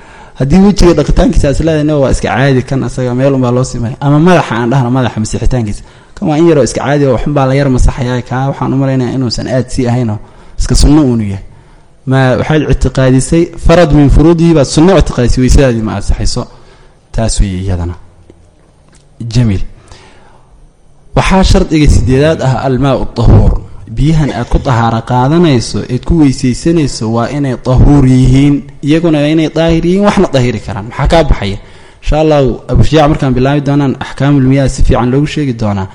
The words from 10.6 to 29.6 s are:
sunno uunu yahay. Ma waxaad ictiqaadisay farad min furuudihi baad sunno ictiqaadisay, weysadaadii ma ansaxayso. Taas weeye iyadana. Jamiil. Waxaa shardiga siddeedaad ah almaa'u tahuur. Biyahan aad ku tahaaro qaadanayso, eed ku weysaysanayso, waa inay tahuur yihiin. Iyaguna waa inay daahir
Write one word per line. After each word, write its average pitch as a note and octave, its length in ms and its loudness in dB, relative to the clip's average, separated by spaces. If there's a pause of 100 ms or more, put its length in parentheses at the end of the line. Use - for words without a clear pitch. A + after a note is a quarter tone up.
sunno D3+ 280 4
uunu A#2+ 200 0
yahay. G2 200 -8 (600)
Ma C3+ 140 0 (180)
waxaad D#3 240 -2 (100)
ictiqaadisay C3 720 0 (140)
farad E3+ 360 2
min D3 160 4
furuudihi E3 440 4
baad C#3+ 140 2
sunno E3 300 4
ictiqaadisay, B2+ 460 0
weysadaadii B2 380 2
ma G#2+ 140 -6
ansaxayso. A2 520 -4 (600)
Taas A2 300 -2
weeye G2 220 -2
iyadana. F2 340 -6 (1200)
Jamiil. A2+ 440 0 (1500)
Waxaa F#3+ 300 0
shardiga E3+ 460 2
siddeedaad C#3 520 2
ah C3 120 0 (120)
almaa'u C3 380 -2 (120)
tahuur. G#2+ 360 4 (380)
Biyahan C#3 420 0
aad A#2 180 -6
ku F3 100 0
tahaaro A#2 420 -2
qaadanayso, C3 800 0 (100)
eed B2 160 -6
ku - 140 0
weysaysanayso, C3 920 -2
waa A#2 180 -2
inay C#3 280 -4
tahuur C3+ 480 2
yihiin. C3 500 2 (280)
Iyaguna D#3+ 360 0
waa D3 140 0
inay D#3+ 160 0
daahir E3 360 0